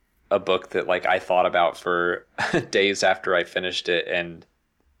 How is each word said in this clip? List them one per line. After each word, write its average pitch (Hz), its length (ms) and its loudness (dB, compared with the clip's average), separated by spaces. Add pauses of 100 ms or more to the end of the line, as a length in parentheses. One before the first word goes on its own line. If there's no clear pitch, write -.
(300)
a 101 100 4
book 92 300 0
that, 85 160 -2
like, 90 200 0
I 92 120 2
thought 90 280 2
about 87 300 2
for 87 500 -2 (220)
<laughs> - 220 -2
days 101 340 2
after 95 320 0
I 87 80 2
finished 90 440 -6
it, 87 200 0
and 85 360 -6 (560)